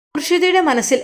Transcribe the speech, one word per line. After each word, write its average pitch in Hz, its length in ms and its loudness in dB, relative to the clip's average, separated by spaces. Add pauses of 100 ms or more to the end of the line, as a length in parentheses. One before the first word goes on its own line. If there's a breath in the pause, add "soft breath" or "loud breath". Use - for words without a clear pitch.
(140)
മുർഷിദയുടെ 359 460 0
മനസ്സിൽ 262 420 0